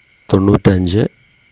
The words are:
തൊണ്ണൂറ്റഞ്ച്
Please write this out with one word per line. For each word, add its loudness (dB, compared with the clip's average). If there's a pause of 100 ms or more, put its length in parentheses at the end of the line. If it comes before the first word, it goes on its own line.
(320)
തൊണ്ണൂറ്റഞ്ച് 0 (480)